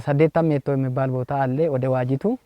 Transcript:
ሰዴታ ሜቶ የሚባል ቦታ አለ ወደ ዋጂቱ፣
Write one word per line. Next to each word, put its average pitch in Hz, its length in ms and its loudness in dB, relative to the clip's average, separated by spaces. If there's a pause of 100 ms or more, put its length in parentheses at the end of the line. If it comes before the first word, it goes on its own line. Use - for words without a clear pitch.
ሰዴታ 147 420 2
ሜቶ 151 280 0
የሚባል 135 400 0
ቦታ 127 280 -4
አለ 131 200 0 (100)
ወደ 131 220 -2
ዋጂቱ፣ 127 340 -2 (220)